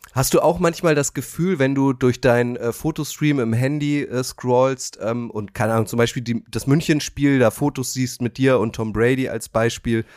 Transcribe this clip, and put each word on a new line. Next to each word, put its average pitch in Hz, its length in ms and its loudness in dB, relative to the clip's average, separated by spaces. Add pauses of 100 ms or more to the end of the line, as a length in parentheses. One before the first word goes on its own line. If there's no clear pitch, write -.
(140)
Hast 135 200 0
du 170 60 4
auch 165 200 2
manchmal 170 360 2
das 143 180 -2
Gefühl, 160 460 -4
wenn 135 160 2
du 135 160 2
durch 127 300 0
dein, 120 340 2
äh, 117 160 -4
Fotostream 151 680 -2
im 113 100 0
Handy, 147 520 0
äh, 123 200 -4
scrollst, 127 800 -2
ähm, 117 260 -4
und, 104 240 -10
keine 110 200 -2
Ahnung, 113 140 2
zum 120 100 -4
Beispiel 117 260 0
die, 117 260 -4
das - 160 -6
München-Spiel, 143 760 2
da 113 120 6
Fotos 139 400 -4
siehst 127 300 -4
mit 120 160 -4
dir 131 220 4
und 110 160 -2
Tom 110 180 -6
Brady 123 340 2
als - 220 -8
Beispiel, 113 560 -2 (120)